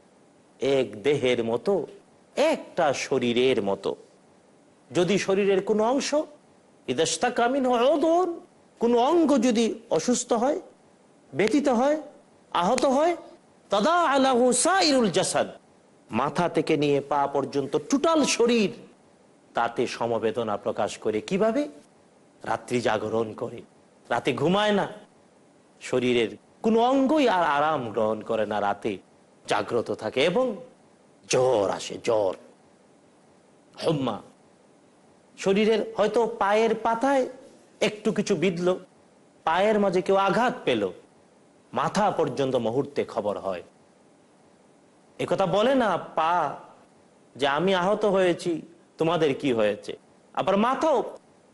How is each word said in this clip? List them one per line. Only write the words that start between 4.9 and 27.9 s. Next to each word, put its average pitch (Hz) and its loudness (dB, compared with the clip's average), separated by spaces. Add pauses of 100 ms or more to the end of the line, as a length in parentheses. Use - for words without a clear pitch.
যদি 180 2
শরীরের 196 0
কোনো 214 0
অংশ, 262 0 (720)
ইদাশতাকা 233 0
মিনহু 254 2
উদউন, 339 2 (380)
কোনো 240 4
অঙ্গ 285 4
যদি 226 2 (160)
অসুস্থ 233 0
হয়, 254 0 (760)
ব্যথিত 240 2
হয়, 277 2 (500)
আহত 196 0
হয়, 302 2 (540)
তাদাআ 285 2
লাহু 254 4
সাইরুল 294 2
জাসাদ, 147 0 (640)
মাথা 143 -2
থেকে 156 0
নিয়ে 143 2
পা 139 -2
পর্যন্ত 139 -4
টোটাল 285 2
শরীর 226 2 (840)
তাতে 117 -2
সমবেদনা 113 -2
প্রকাশ 104 -4
করে। 107 -2
কিভাবে? 226 -2 (760)
রাত্রি 120 -4
জাগরণ 110 -2
করে, 113 -10 (460)
রাতে 120 -2
ঘুমায় 185 2
না, 180 0 (920)
শরীরের 120 0 (260)
কোনো 226 2
অঙ্গই 269 2
আর 180 2
আরাম 147 0